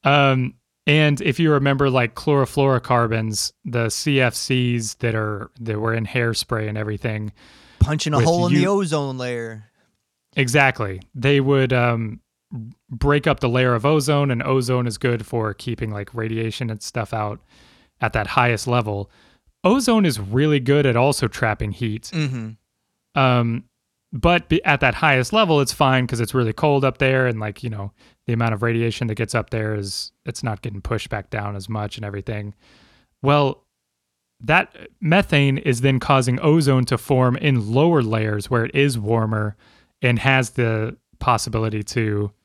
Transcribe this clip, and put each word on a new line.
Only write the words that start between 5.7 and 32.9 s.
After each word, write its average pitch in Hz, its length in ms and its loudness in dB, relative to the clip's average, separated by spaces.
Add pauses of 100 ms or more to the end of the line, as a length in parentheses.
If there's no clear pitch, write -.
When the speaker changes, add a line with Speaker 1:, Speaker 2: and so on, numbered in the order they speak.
Speaker 1:
were 113 140 -2
in 113 120 -4
Hairspray 113 640 -2
and 104 100 -6
everything. 107 540 -6 (480)
Speaker 2:
Punching 151 340 0
a 139 40 4
Speaker 1:
with 120 80 4
Speaker 2:
hole 175 200 2
in 160 80 2
the 147 60 4
Speaker 1:
you 180 80 4
Speaker 2:
ozone 151 500 0
layer. 117 460 -8 (720)
Speaker 1:
Exactly. 123 640 0 (140)
They 139 260 2
would, 135 320 2
um, 117 480 -2 (680)
break 143 380 0
up 151 140 0
the 131 80 0
layer 127 260 2
of 113 100 -2
ozone, 143 460 2
and 117 120 -2
ozone 127 440 0
is 110 120 -6
good 117 280 -2
for 110 280 -4
keeping, 113 360 -6
like, 104 240 -10
radiation 113 560 -4
and 107 100 -8
stuff - 320 -8
out 107 280 -6 (600)
at 110 120 0
that 104 160 -2
highest 120 400 0
level. 107 420 -2 (540)
Ozone 226 420 4
is 110 140 0
really 135 400 0
good 139 260 2
at 120 80 2
also 131 320 2
trapping 107 460 -2
heat. 110 420 -6
Speaker 2:
Mm-hmm. 127 360 -4 (720)
Speaker 1:
Um, 120 440 2 (480)
but 170 360 2
be-, 160 160 0
at 147 160 2
that 127 140 2
highest 135 380 2
level, 180 280 4
it's 131 120 0
fine 131 340 2
'cause 117 140 -4
it's 117 140 -4
really 117 180 0
cold 139 320 2
up 131 140 0
there, 131 280 2
and, 113 140 -2
like, 107 240 -8
you 120 60 -6
know, 98 220 -10 (340)
the 120 60 -2
amount 113 220 0
of 104 80 -4
radiation 117 460 0
that 110 80 -4
gets 113 180 -4
up 110 160 -2
there 107 240 -4
is, 98 380 -8 (120)
it's - 180 -10
not 110 200 -4
getting 101 180 -10
pushed - 280 -6
back 101 220 -8
down 101 260 -6
as 95 120 -12
much 107 280 -6
and 107 80 -10
everything. 104 500 -8 (680)